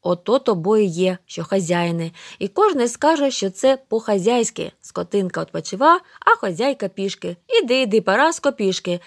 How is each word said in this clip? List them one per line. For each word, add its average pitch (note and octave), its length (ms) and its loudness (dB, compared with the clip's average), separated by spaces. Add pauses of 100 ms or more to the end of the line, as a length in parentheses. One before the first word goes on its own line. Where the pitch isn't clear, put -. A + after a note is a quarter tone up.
Ото F3+ 380 0
тобою G#3 460 2
є, F3+ 400 0
що - 180 -12
хазяїни. E3+ 680 -2 (280)
І G3+ 80 -6
кожний D4+ 400 2
скаже, C#4+ 440 2
що G3 180 -4
це C4 280 2 (100)
по-хазяйськи. A3 840 -2 (100)
Скотинка F3 600 -4
відпочива, A#3+ 580 0 (260)
а A4+ 100 6
хазяйка A3 520 -4
пішки. F#3 500 -6 (260)
Іди, B3+ 180 2
іди, G#3+ 200 2
Параско, C#4 500 0
пішки. F#3 560 -4